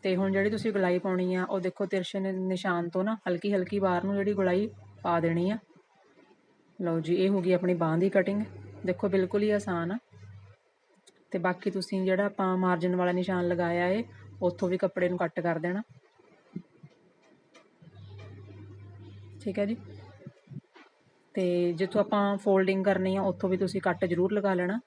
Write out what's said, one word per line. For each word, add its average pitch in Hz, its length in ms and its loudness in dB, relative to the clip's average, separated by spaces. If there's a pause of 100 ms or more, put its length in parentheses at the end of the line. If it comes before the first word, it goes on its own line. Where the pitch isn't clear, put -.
ਤੇ 190 140 0
ਹੁਣ 190 160 2
ਜਿਹੜੀ 196 180 2
ਤੁਸੀਂ 220 240 -2
ਗੋਲਾਈ 180 260 2
ਪਾਉਣੀ 180 360 0
ਆ 185 80 0
ਉਹ 185 160 -2
ਦੇਖੋ 185 260 -2
ਤਿਰਛੇ 190 340 -2
ਨਿ-, 190 200 -2
ਨਿਸ਼ਾਨ 180 500 -2
ਤੋਂ 185 140 0
ਨਾ 220 140 0 (100)
ਹਲਕੀ 202 260 0
ਹਲਕੀ 196 260 0
ਬਾਹਰ 185 240 2
ਨੂੰ 196 120 0
ਜਿਹੜੀ 202 180 0
ਗੋਲਾਈ 190 360 2 (340)
ਪਾ 170 160 2
ਦੇਣੀ 170 300 2
ਆ। 220 80 -2 (1200)
ਲਓ 165 200 0
ਜੀ, 160 160 0
ਇਹ 190 140 4
ਹੋ 202 120 2
ਗਈ 180 100 2
ਆਪਣੀ 180 220 2
ਬਾਂਹ 165 240 2
ਦੀ 185 120 4
ਕਟਿੰਗ। 202 320 2 (440)
ਦੇਖੋ 185 240 -2
ਬਿਲਕੁਲ 190 340 2
ਹੀ 214 80 2
ਆਸਾਨ 180 400 -2
ਆ। 220 60 -4 (1300)
ਤੇ 196 60 -4
ਬਾਕੀ 185 340 0
ਤੁਸੀਂ 190 320 -2
ਜਿਹੜਾ 185 220 2
ਆਪਾਂ 190 320 0
ਮਾਰਜਨ 180 380 2
ਵਾਲਾ 180 160 2
ਨਿਸ਼ਾਨ 180 360 0
ਲਗਾਇਆ 175 400 0
ਏ 208 160 0 (380)
ਉੱਥੋਂ 180 280 0
ਵੀ 185 80 0
ਕੱਪੜੇ 180 320 0
ਨੂੰ 180 80 -2
ਕੱਟ 175 220 -2
ਕਰ 165 200 0
ਦੇਣਾ। 180 220 -2 (3500)
ਠੀਕ 196 180 -4
ਹੈ 202 60 2
ਜੀ, 220 100 -2 (1600)
ਤੇ 175 380 2
ਜਿੱਥੋਂ 185 280 0
ਆਪਾਂ 202 360 2
ਫੋਲਡਿੰਗ 190 480 4
ਕਰਨੀ 190 300 2
ਆ 196 80 0
ਉੱਥੋਂ 190 260 0
ਵੀ 185 80 2
ਤੁਸੀਂ 190 240 0
ਕੱਟ - 240 0
ਜ਼ਰੂਰ 175 280 2
ਲਗਾ 196 200 2
ਲੈਣਾ। 180 340 0